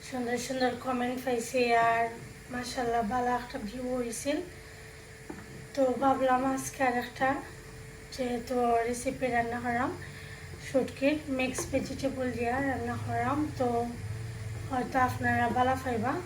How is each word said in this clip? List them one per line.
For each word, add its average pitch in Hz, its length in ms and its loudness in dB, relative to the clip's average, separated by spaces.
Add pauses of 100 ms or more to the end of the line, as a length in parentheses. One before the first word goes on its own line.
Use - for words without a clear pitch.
সুন্দর 247 280 -2 (120)
সুন্দর 254 240 2 (140)
কমেন্ট 247 400 0
পাইছি, 247 360 2 (280)
আর 233 140 4 (500)
মাশাআল্লাহ 240 500 0 (100)
বালা 247 180 2 (100)
একটা 247 160 -8 (100)
ভিউ 254 180 -6 (140)
হইছিল। 247 380 0 (1400)
তো 277 80 2 (200)
ভাবলাম 262 400 4 (140)
আজকে - 240 -6 (100)
আর 240 140 0
একটা 269 260 0 (840)
যেহেতু 247 400 -2 (320)
রেসিপি 254 480 -2
রান্না 233 300 2
করাম, 247 260 2 (760)
শুটকির 269 480 2 (220)
মিক্স 254 220 0 (120)
ভেজিটেবল 262 560 -2 (100)
দিয়া 240 180 2 (140)
রান্না 240 260 -2 (100)
করাম, 240 340 2 (200)
তো 247 80 4 (1040)
হয়তো 254 280 0 (100)
আপনারা 240 380 2 (120)
বালা 254 260 6
পাইবা। 240 300 0 (120)